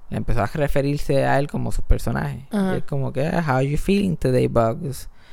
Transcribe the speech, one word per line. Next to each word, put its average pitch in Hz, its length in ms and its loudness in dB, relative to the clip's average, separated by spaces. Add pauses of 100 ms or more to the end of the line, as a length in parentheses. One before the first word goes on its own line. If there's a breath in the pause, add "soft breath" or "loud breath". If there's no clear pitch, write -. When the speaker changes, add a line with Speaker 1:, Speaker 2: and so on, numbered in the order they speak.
Speaker 1:
Le 104 80 -6
empezó 110 260 2
a 101 40 2
referirse 143 800 0
a 131 120 4
él 147 120 -2
como 117 220 -2
sus - 120 2
personajes. 131 640 0
Speaker 2:
Ajá. 196 220 0
Speaker 1:
Y - 40 0
él - 100 -2
como 135 260 -2
que, 135 160 -2
"How 170 280 0
are 135 120 2
you 147 80 -2
feeling 196 400 2
today, 127 300 2
Bugs? 131 640 -2 (220 soft breath)